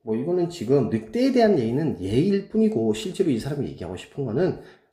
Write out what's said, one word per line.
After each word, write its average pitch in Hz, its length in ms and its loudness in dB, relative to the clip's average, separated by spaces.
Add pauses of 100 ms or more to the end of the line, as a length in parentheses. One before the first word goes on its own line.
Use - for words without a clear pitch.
뭐, 113 120 -4
이거는 170 340 -2
지금 123 400 0
늑대에 240 420 0
대한 220 260 4
예의는 123 440 0
예의일 170 480 0
뿐이고, 214 440 2
실제로 185 380 0
이 113 80 2
사람이 139 280 -4
얘기하고 85 280 -10
싶은 - 300 -8
거는, 135 360 -2 (320)